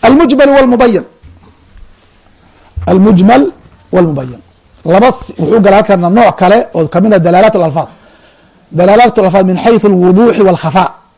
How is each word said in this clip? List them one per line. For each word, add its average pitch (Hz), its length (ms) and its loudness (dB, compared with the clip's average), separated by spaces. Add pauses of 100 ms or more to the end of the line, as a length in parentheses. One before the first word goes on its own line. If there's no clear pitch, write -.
Almujmal 277 480 2
walmubayan. 247 540 0 (1700)
Almujmal 196 680 2 (500)
walmubayan. 143 480 -4 (440)
Laba 196 240 0
s-, - 300 -8
wuxuu 214 220 -2
galaa 196 220 2
karna 180 280 -2
nooc 208 260 0
kale 190 220 2 (160)
oo 165 140 -2
kamid 196 260 -2
ah 190 40 2
dalaalaat 185 380 0
alalfaad. 160 320 -4 (840)
Dalaalaat 208 460 2
alalfaad 190 280 0
min 180 100 -2
xaythu 220 300 0
alwuduuxi 196 560 2
walkhafaa. 170 480 -2 (280)